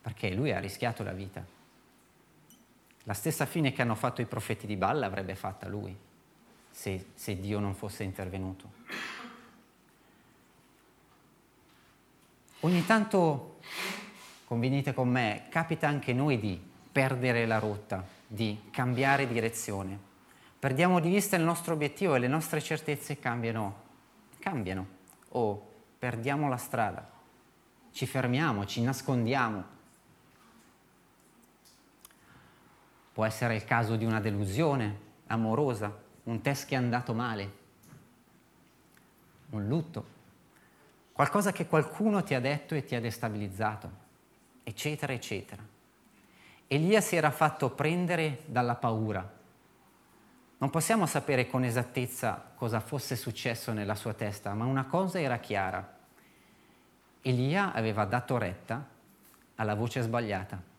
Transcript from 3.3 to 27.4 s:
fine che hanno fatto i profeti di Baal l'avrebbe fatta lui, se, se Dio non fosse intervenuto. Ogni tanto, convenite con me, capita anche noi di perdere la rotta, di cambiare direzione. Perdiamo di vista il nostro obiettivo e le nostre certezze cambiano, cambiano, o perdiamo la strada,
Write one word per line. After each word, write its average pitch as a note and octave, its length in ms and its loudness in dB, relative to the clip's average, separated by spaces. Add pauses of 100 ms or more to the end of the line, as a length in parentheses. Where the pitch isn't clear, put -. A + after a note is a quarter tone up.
fine D3 260 2
che - 100 -2
hanno A#2 140 2
fatto B2 260 -2
i A#2 40 0
profeti - 400 -6
di G#2 120 -4
Baal G2+ 220 2
l'avrebbe F#2+ 360 -4
fatta F#2+ 320 -8
lui, G2 280 -8 (800)
se, F#2+ 380 -6
se F#2+ 260 -6
Dio G2+ 200 -2
non G2+ 140 0
fosse G2+ 300 -8
intervenuto. F#2+ 680 -6 (4000)
Ogni E3+ 260 4
tanto, F#3+ 760 4 (840)
convenite C3 480 2
con B2+ 140 2
me, A#2 420 2
capita E3 380 0
anche C#3+ 240 0
noi C3 260 4
di G2+ 240 -2 (300)
perdere B2+ 540 2
la A2 140 4
rotta, G2+ 460 -4 (220)
di G#2+ 440 -2
cambiare C3+ 540 4
direzione. A2 720 -2 (640)
Perdiamo F3 400 4
di E3 100 2
vista G3+ 280 4
il E3 60 4
nostro E3 300 0
obiettivo D3+ 420 2
e B2+ 40 6
le B2 80 4
nostre D3+ 340 0
certezze D3 580 -4
cambiano, A2+ 640 -2 (560)
cambiano, F#2+ 480 -4 (420)
o G#2 440 -2 (240)
perdiamo C3 520 -2
la B2+ 80 0
strada, A2+ 500 -2 (840)